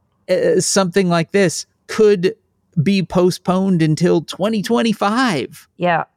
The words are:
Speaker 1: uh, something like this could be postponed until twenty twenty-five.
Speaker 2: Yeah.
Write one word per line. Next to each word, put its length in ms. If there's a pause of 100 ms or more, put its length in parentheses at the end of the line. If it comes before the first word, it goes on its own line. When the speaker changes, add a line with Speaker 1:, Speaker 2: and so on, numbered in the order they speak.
(300)
Speaker 1:
uh, 300
something 480
like 240
this 340 (220)
could 480 (480)
be 180
postponed 800
until 420
twenty 380
twenty-five. 1160
Speaker 2:
Yeah. 260 (140)